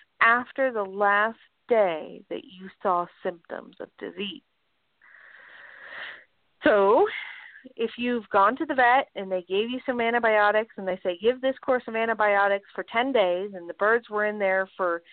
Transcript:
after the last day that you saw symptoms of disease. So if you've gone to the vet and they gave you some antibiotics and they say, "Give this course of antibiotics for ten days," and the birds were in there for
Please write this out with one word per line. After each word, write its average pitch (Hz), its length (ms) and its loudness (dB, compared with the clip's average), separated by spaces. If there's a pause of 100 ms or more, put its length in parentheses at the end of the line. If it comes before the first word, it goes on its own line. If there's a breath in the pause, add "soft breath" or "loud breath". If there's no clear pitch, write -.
(200)
after 247 500 2
the 220 140 -4
last 202 560 0 (280)
day 185 600 0
that - 160 -12
you 190 260 -20 (120)
saw 175 240 0 (160)
symptoms - 580 -12
of - 160 -16
disease. 196 460 -12 (2250 loud breath)
So 233 460 4 (680 loud breath)
if 226 200 -4
you've 240 340 -4
gone 208 260 4
to 311 100 -6
the 302 80 -6
vet 254 420 4
and 190 140 -10
they 185 120 -2
gave 202 280 -2
you 254 160 -6
some 247 140 -4
antibiotics 220 760 2
and 196 100 -8
they 185 160 -4
say, 180 160 -4
"Give 240 220 0
this 262 180 -2
course 254 300 -2
of 226 80 -8
antibiotics 208 800 2
for 185 100 -8
ten 247 280 -2
days," 196 420 0
and 170 140 -14
the 170 60 -14
birds 226 340 0
were 208 180 -2
in 208 120 -4
there 190 280 0 (100)
for 170 260 -2 (100 loud breath)